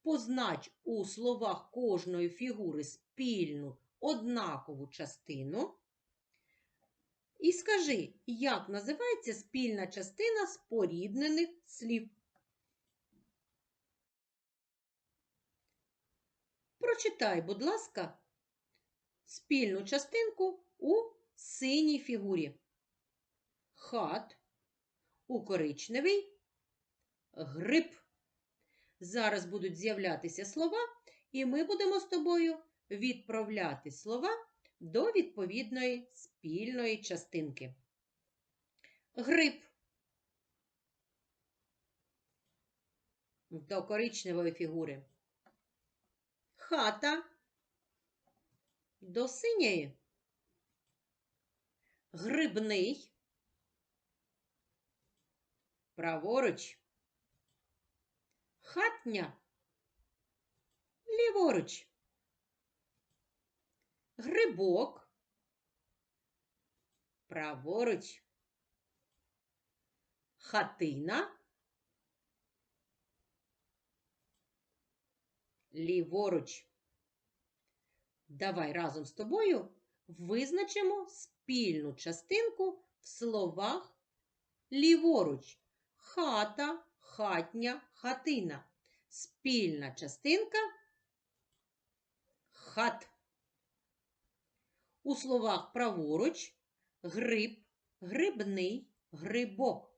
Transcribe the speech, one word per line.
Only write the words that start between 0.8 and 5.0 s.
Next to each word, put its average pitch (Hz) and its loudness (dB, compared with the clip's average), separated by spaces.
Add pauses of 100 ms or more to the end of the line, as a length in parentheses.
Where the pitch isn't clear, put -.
у 220 -2
словах 220 -2
кожної 180 0
фігури 190 -4
спільну 151 -4 (220)
однакову 196 -4
частину. 143 -8 (1700)